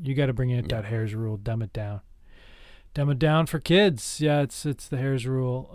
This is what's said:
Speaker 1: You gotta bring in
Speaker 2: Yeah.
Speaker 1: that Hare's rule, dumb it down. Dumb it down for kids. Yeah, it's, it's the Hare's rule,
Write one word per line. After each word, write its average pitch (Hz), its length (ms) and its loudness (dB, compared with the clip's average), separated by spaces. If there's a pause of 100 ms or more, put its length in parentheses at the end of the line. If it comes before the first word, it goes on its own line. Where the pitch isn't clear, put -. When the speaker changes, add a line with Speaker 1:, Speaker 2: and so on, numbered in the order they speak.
Speaker 1:
You 135 100 -2
gotta 135 180 2
bring 123 180 0
in 123 160 0
Speaker 2:
Yeah. - 100 -2
Speaker 1:
that 107 100 -4
Hare's 110 280 -2
rule, 110 220 -4
dumb 113 240 -4
it 107 120 -6
down. 104 280 -6 (920)
Dumb 143 160 0
it 135 80 0
down 156 280 4
for 156 120 -2
kids. 170 600 2
Yeah, 147 200 4
it's, - 240 -2
it's 147 240 -4
the 143 80 -4
Hare's 131 300 -2
rule, 131 480 -2